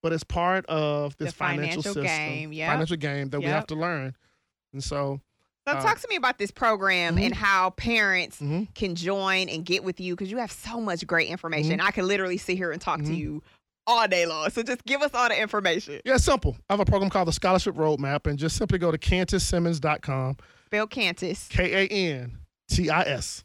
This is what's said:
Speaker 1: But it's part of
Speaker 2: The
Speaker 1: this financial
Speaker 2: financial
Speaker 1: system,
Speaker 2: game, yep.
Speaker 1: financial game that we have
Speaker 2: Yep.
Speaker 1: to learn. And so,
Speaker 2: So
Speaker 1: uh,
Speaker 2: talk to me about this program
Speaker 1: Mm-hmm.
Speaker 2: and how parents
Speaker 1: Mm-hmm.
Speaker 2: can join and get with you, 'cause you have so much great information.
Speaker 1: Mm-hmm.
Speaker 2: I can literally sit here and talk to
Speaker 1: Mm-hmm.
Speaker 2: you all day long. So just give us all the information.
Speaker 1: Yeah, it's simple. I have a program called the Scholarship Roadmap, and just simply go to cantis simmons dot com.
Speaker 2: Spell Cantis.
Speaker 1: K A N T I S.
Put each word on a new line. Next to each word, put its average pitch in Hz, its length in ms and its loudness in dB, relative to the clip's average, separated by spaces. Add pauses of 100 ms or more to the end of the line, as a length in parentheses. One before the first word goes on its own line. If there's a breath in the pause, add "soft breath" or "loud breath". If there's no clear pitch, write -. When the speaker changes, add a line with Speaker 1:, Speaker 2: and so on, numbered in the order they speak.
Speaker 1:
But 165 80 2
it's 160 100 -2
part 180 440 0
of 147 500 -2
Speaker 2:
The 156 80 -6
Speaker 1:
this 147 100 -6
financial 147 480 -2
Speaker 2:
financial - 0 -
Speaker 1:
system, 190 220 -4
Speaker 2:
game, 156 480 -4
yep. 156 180 -4
Speaker 1:
financial 160 280 0
game 143 320 -4
that 143 100 -2
we 165 60 -2
have 190 160 0
Speaker 2:
Yep. 214 60 -12
Speaker 1:
to 156 60 -6
learn. 156 400 -4 (580)
And 135 120 -8
so, 139 360 -4 (460)
Speaker 2:
So 285 80 0
Speaker 1:
uh, 269 80 -2
Speaker 2:
talk 466 180 2
to 508 80 -14
me 427 80 -2
about 254 220 0
this 202 140 -2
program 190 640 2
Speaker 1:
Mm-hmm. 196 80 4
Speaker 2:
and 233 100 0
how 196 360 4
parents 202 640 0
Speaker 1:
Mm-hmm. 151 280 -2 (100)
Speaker 2:
can 185 200 -4
join 190 540 0
and 160 160 -6
get 180 180 0
with 185 160 -6
you, 180 160 -4
'cause 190 160 -8
you 220 60 -6
have 233 160 -6
so 233 280 -10
much 185 260 -4
great 165 220 2
information. 160 500 -2
Speaker 1:
Mm-hmm. 185 100 0
Speaker 2:
I - 20 2
can 196 160 -2
literally 190 300 0
sit 185 200 -4
here 180 140 -4
and 151 100 -6
talk 156 180 -2
to 147 80 -4
Speaker 1:
Mm-hmm. 156 80 -2
Speaker 2:
you 151 280 -6 (440 soft breath)
all 226 200 4
day 180 200 4
long. 160 240 -2
So 233 120 -4
just 247 220 -4
give 277 180 0
us 285 120 0
all 240 140 4
the 214 120 2
information. 190 640 0
Speaker 1:
Yeah, 262 120 2
it's 233 80 6
simple. 190 320 2 (140)
I 196 40 4
have 202 60 2
a 190 40 4
program 196 260 4
called 185 180 2
the 156 40 0
Scholarship 185 420 2
Roadmap, 147 520 0
and 147 120 0
just 160 180 0
simply 196 220 0
go 170 120 4
to 156 80 0
cantis 180 440 2
simmons 170 380 2
dot 151 220 0
com. 131 340 -2 (300 soft breath)
Speaker 2:
Spell 208 200 0
Cantis. 180 640 -4
Speaker 1:
K 185 360 2
A - 40 0
N 147 500 -2 (320)
T 170 200 4
I 160 120 4
S. - 420 -4